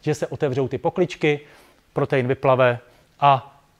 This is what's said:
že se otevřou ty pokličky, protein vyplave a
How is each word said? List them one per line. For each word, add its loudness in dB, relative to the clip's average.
že -2
se -8
otevřou -4
ty -6
pokličky, -2
protein -2
vyplave 2
a 2